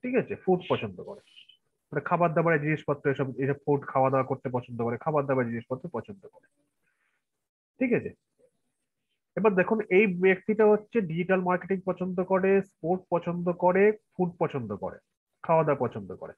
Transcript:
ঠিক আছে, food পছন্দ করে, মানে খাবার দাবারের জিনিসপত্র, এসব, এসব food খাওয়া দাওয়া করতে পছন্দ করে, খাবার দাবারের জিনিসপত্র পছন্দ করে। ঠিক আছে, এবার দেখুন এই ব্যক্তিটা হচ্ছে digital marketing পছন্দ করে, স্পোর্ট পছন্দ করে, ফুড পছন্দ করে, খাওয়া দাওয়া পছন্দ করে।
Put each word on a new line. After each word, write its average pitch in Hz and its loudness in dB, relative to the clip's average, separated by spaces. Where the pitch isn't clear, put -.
ঠিক 254 -2
আছে, 131 -2
food 180 2
পছন্দ 107 -4
করে, - -16
মানে 151 -4
খাবার 170 0
দাবারের 165 2
জিনিসপত্র, 147 -2
এসব, 131 -4
এসব 139 0
food 143 0
খাওয়া 131 2
দাওয়া 131 2
করতে 131 -6
পছন্দ 120 -6
করে, 117 -4
খাবার 151 -2
দাবারের 131 0
জিনিসপত্র 117 -8
পছন্দ 107 -10
করে। - -20
ঠিক 247 0
আছে, - -2
এবার 196 4
দেখুন 185 2
এই 190 6
ব্যক্তিটা 190 2
হচ্ছে 208 2
digital 180 0
marketing 180 -2
পছন্দ 180 -2
করে, 190 2
স্পোর্ট 180 -4
পছন্দ 175 -2
করে, 185 4
ফুড 185 -4
পছন্দ 123 -4
করে, 90 -8
খাওয়া 160 4
দাওয়া 127 2
পছন্দ 95 -10
করে। - -16